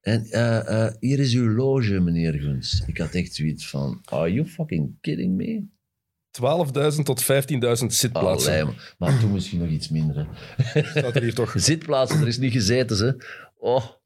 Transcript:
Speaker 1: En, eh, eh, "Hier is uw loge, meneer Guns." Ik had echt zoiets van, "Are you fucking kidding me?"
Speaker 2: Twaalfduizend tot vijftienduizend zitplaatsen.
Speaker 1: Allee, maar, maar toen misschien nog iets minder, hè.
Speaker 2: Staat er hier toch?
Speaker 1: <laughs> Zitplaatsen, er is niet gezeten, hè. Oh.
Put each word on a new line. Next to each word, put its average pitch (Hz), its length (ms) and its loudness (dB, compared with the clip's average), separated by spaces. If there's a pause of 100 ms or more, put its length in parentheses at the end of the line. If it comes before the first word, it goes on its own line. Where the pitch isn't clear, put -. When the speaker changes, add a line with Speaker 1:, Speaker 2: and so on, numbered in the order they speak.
Speaker 1:
En, 110 280 0
eh, 113 560 2
eh, - 140 -2
"Hier 131 200 0
is 131 140 2
uw 120 220 4
loge, 123 440 2
meneer 82 340 2
Guns." 71 540 -2
Ik - 100 -6
had 80 160 -4
echt 90 220 -2
zoiets 78 340 -4
van, 69 360 -6
"Are 82 280 -2
you 147 140 0
fucking - 540 -4
kidding 180 340 -2
me?" 220 280 -4 (680)
Speaker 2:
Twaalfduizend 147 760 0
tot 131 180 0
vijftienduizend 123 680 2
zitplaatsen. 78 580 2
Speaker 1:
Allee, 78 140 2
maar, - 320 -8
maar 139 220 2
toen 110 120 4
misschien 92 280 -2
nog 85 100 -2
iets 78 200 -2
minder, 78 380 0 (300)
hè. - 280 0
Speaker 2:
Staat 127 300 -2
er 139 60 4
hier 117 120 0
toch? 117 280 -2
Speaker 1:
<laughs> - 80 4
Zitplaatsen, 147 520 2
er 135 60 4
is 117 100 0
niet 127 140 0
gezeten, 117 460 2
hè. 113 140 2 (460)
Oh. 120 260 0 (220)